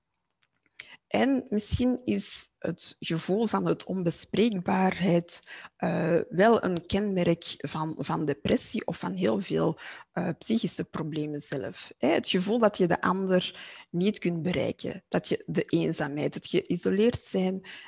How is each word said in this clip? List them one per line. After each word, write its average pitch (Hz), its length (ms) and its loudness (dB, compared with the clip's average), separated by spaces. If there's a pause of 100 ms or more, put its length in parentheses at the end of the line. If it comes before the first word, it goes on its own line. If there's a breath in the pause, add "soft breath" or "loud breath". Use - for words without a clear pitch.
(1120 loud breath)
En 247 380 2
misschien 240 560 0
is - 440 -4 (100)
het - 400 -6
gevoel 185 480 0
van 196 180 0
het 165 180 0
onbespreekbaarheid, 185 1700 0 (240 loud breath)
eh, - 440 0 (100)
wel 208 340 6
een 175 220 -2
kenmerk 190 720 0
van, 156 400 -6
van 160 280 -2
depressie - 640 -2
of 170 100 -6
van 185 160 -6
heel 196 280 2
veel, 160 380 0 (320 loud breath)
eh, 175 260 -4
psychische 220 460 -2
problemen 151 580 -4
zelf. - 560 -8
Hè, 247 100 2
het 285 200 2
gevoel 190 300 2
dat 214 200 4
je 180 100 4
de 170 140 2
ander 185 580 0 (300 loud breath)
niet 185 300 0
kunt 170 240 -2
bereiken, - 640 -2
dat 180 200 -2
je - 180 -2
de 160 160 0
eenzaamheid, 151 720 0
het - 140 -10
geïsoleerd 190 720 0
zijn 190 420 -2 (260 loud breath)